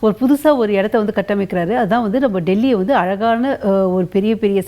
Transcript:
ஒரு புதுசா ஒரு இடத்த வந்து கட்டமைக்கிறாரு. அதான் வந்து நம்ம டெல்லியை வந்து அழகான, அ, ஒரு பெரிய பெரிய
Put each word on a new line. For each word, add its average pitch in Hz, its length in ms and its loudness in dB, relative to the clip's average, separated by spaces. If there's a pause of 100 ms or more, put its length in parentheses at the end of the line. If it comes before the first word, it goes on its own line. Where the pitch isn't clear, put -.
ஒரு 214 200 2
புதுசா 285 360 2
ஒரு 214 160 0
இடத்த 208 260 0
வந்து 214 180 -2
கட்டமைக்கிறாரு. 196 640 -2
அதான் 220 200 0
வந்து 220 180 -2
நம்ம 208 200 0
டெல்லியை 202 320 0
வந்து 202 220 0
அழகான, 226 680 0
அ, 196 240 2
ஒரு 185 180 0
பெரிய 208 300 0
பெரிய 196 300 0